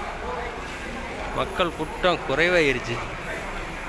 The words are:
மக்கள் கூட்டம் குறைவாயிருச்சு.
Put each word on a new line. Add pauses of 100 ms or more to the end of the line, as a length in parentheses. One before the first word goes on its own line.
(1400)
மக்கள்
கூட்டம் (100)
குறைவாயிருச்சு. (920)